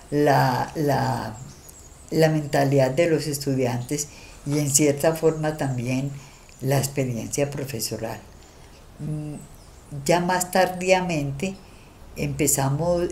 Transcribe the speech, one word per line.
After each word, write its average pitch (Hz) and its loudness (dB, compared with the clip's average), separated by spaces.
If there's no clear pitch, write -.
la, 135 2
la, 123 0
la 156 4
mentalidad 139 2
de 170 2
los 151 2
estudiantes 131 -2
y 147 0
en 147 0
cierta 151 4
forma 156 0
también 131 -2
la 135 2
experiencia 131 -2
profesoral. 113 -8
Mm, 151 -8
ya 175 4
más 180 -2
tardíamente 180 0
empezamos, 147 0